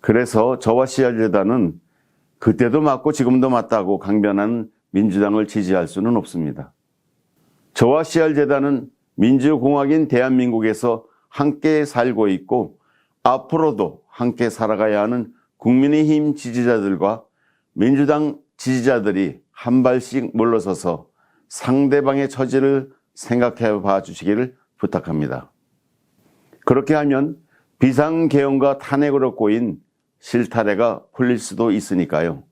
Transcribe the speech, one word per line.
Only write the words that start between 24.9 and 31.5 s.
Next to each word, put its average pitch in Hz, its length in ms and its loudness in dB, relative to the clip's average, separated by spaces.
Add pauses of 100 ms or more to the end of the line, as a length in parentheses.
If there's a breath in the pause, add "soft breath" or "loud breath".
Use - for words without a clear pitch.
그렇게 135 300 2
하면 147 420 0 (420)
비상계엄과 139 1000 2
탄핵으로 139 580 0
꼬인 107 440 0 (380)
실타래가 110 840 -2 (100)
풀릴 123 240 0
수도 101 320 -4